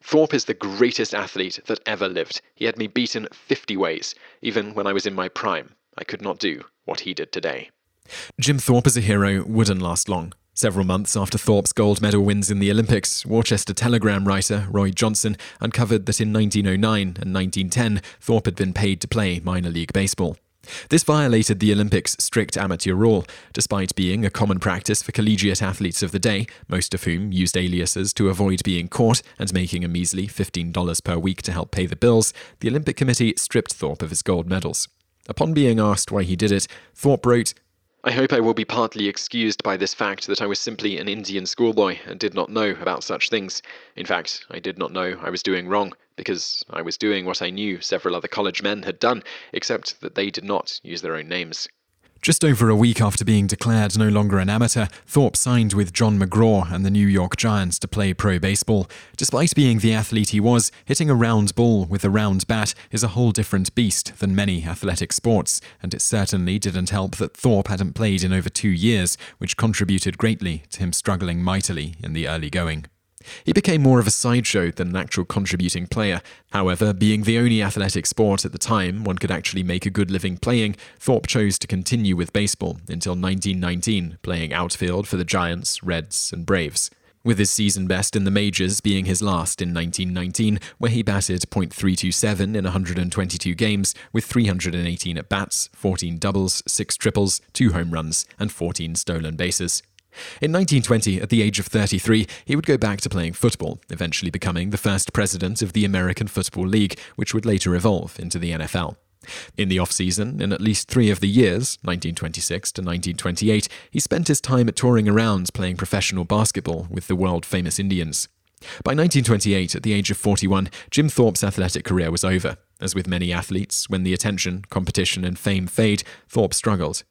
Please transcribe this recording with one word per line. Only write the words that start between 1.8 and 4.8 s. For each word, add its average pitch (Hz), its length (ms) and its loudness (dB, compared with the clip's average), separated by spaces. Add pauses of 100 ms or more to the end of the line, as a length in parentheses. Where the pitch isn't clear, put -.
ever 101 200 -2
lived. 90 320 -4 (140)
He 107 120 -4
had 113 120 -2
me 110 80 -4
beaten 110 480 -4
fifty - 420 -4
ways. 85 380 -2 (300)
Even 104 320 -2
when 101 100 -2